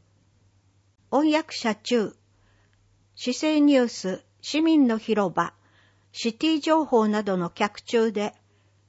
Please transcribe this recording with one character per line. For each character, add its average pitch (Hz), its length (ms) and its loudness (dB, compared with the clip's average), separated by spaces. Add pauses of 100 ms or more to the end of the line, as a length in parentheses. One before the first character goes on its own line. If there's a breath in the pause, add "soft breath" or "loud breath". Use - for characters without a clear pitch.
(1120)
音 302 200 2
訳 311 260 -2
者 220 180 -4
中、 220 420 -2 (1000)
市 - 160 -6
政 302 340 2
ニ 294 100 6
ュ 254 100 4
ー 233 40 0
ス、 - 360 -8 (180)
市 - 180 -4
民 320 260 4
の 220 120 0
広 208 360 -2
場、 170 200 -4 (580)
シ 226 220 -6
テ 320 220 0
ィ 294 40 -4
情 320 240 2
報 220 240 2
な 214 140 0
ど 196 140 -2
の 175 120 -2
脚 - 340 -4
注 226 300 0
で、 202 220 -6 (540)